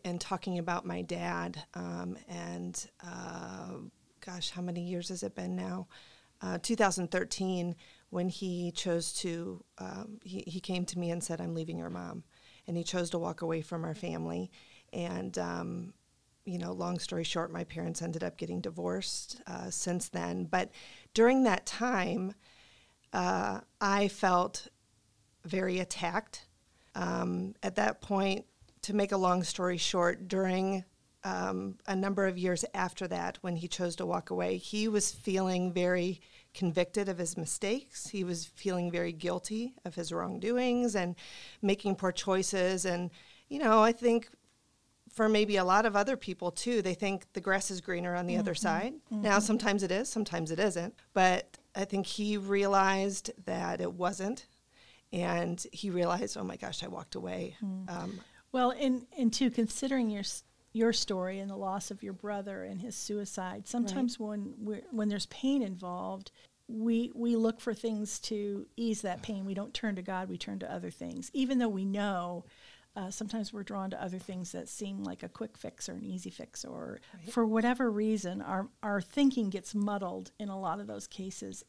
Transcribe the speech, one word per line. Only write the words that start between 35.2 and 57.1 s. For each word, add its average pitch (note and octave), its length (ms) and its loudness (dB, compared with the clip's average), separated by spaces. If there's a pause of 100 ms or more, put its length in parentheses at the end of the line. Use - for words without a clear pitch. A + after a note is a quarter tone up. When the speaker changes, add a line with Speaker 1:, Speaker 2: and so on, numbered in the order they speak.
Speaker 1:
very F3+ 480 2 (320)
convicted F3+ 540 2
of F#3 100 0
his E3+ 200 -4
mistakes. G3+ 680 -2
He G3 160 -2
was F3 220 -2
feeling F3+ 440 -2
very E3+ 240 0
guilty F3+ 600 -2 (120)
of E3+ 100 -8
his E3 160 -4
wrongdoings A#3 840 2
and F3+ 200 2 (460)
making G3 340 4
poor F#3+ 160 2
choices. F#3 720 2
And, F3+ 260 0 (360)
you C#4 120 -4
know, A3 240 8
I A#3 80 8
think A#3 380 4 (840)
for A3 160 4
maybe G#3 280 6
a F#3 60 6
lot F#3+ 220 8
of G#3 100 4
other G#3 220 4
people, F3 340 -4
too, A#3 300 2
they F#3 140 2
think G3 380 0
the F#3+ 80 -4
grass F#3+ 280 2
is F#3 120 -4
greener F3 340 -2
on F3 100 0
the F3 120 2
other F#3+ 160 2
Speaker 2:
Mm-hmm. D#3+ 80 -4
Speaker 1:
side. F#3+ 320 2 (180)
Now, G#3 260 6
Speaker 2:
Mm-hmm. G#3 80 6
Speaker 1:
sometimes G#3+ 380 4
it F3+ 80 2
is, G#3+ 180 2
sometimes E3+ 420 -2
it D#3+ 80 0
isn't. F3 360 0 (180)
But F#3 440 6 (180)
I G3 100 0
think G3 220 0
he G#3 300 0
realized G3 920 4 (140)
that F3+ 360 -2
it F3+ 120 0
wasn't, F#3 540 -2 (640)
and F3 580 0
he - 180 -6
realized, F3 480 0
"Oh, G3+ 60 -6
my F#3 140 -6
gosh, - 260 -6
I - 40 -8
walked - 280 -10